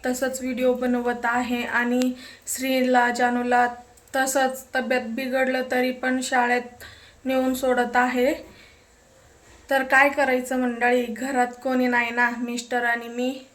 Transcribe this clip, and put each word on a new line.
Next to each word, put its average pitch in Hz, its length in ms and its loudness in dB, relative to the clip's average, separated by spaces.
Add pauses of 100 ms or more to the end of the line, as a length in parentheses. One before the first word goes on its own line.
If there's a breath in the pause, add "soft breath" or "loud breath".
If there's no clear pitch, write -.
तसंच 254 360 -2
व्हिडिओ 254 320 0
बनवत 247 500 -2
आहे. 240 400 0
आणि 247 500 0 (340 loud breath)
श्रीला, 254 640 2
जानूला 247 560 2 (480)
तसंच 262 500 0 (100)
तब्येत 254 260 0
बिघडलं 254 720 -2
तरी 254 200 2
पण 254 300 -2
शाळेत 247 640 0 (420 loud breath)
नेऊन 262 280 0
सोडत 247 420 0
आहे. 247 560 0 (1200 loud breath)
तर 269 140 2
काय 269 260 6
करायचं 262 500 0
मंडळी, 247 460 2
घरात 247 420 -2 (160)
कोणी 254 240 2
नाही 240 240 0
ना, 240 260 2
मिस्टर 240 480 -4
आणि 233 220 -2
मी 247 480 -4